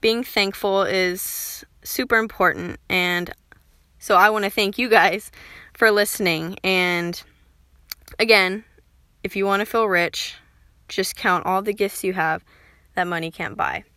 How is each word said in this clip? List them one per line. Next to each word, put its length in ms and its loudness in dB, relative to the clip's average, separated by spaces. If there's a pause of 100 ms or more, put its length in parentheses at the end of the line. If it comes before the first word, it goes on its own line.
being 220 2
thankful 600 0
is 800 -4 (180)
super 340 -2
important, 640 0 (100)
and 440 -2 (640)
so 180 2
I 140 8
wanna 200 0
thank 280 -2
you 100 -2
guys 420 4 (440)
for 160 4
listening. 720 0
And 580 0 (1000)
again, 460 2 (580)
if 120 -10
you 120 -2
wanna 200 0
feel 200 0
rich, 500 -2 (520)
just 280 -4
count 280 2
all 160 0
the 120 -4
gifts 320 -4
you 80 -2
have 320 -2 (500)
that 120 -2
money 240 -6
can't 260 -10
buy. 280 -4 (120)